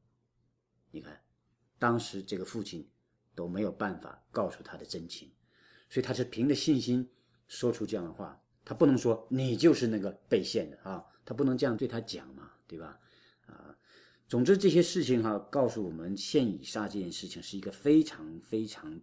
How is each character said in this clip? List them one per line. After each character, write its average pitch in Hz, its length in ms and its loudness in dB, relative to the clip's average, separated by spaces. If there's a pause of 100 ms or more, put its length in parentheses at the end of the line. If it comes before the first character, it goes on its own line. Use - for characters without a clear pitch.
(920)
你 156 100 -12
看， 76 180 -20 (600)
当 120 200 2
时 101 220 -8
这 95 160 -6
个 92 80 -6
父 110 180 -8
亲 82 240 -12 (480)
都 87 120 -6
没 92 140 -4
有 98 100 0
办 98 280 -4
法 - 200 -18 (120)
告 98 180 -2
诉 - 140 -16
他 - 140 -16
的 - 60 -14
真 85 240 -10
情， - 220 -16 (600)
所 127 120 -2
以 - 20 2
他 - 80 -4
是 127 120 0
凭 120 260 0
着 143 60 4
信 143 260 2
心 123 260 2 (400)
说 - 240 0
出 110 140 -4
这 110 100 -4
样 90 80 -2
的 82 80 -8
话。 80 300 -12 (240)
他 - 80 -8
不 160 120 4
能 135 120 6
说 117 320 0
：“你 131 260 0
就 160 180 8
是 127 120 0
那 110 140 0
个 95 120 -4 (160)
被 95 160 2
献 - 280 -2
的 - 100 -20
啊。” 92 240 -10 (180)
他 117 120 -10
不 135 80 0
能 127 140 2
这 135 80 0
样 117 120 0
对 123 100 -2
他 113 140 -4
讲 - 320 -12
嘛， - 180 -20 (140)
对 82 140 -14
吧？ 76 200 -16 (460)
啊， 73 320 -20 (500)
总 123 160 2
之 190 140 8
这 196 120 6
些 165 120 6
事 165 220 2
情 120 180 4
哈， 107 160 2 (140)
告 127 180 2
诉 110 140 -6
我 87 60 -4
们 82 280 -6
献 131 280 2
以 80 180 -4
撒 107 240 -6
这 101 120 -8
件 87 120 -6
事 92 160 -10
情 87 160 -12
是 - 140 -10
一 95 40 -8
个 98 100 -8
非 151 300 6
常 - 380 -6
非 110 260 -4
常 160 380 -12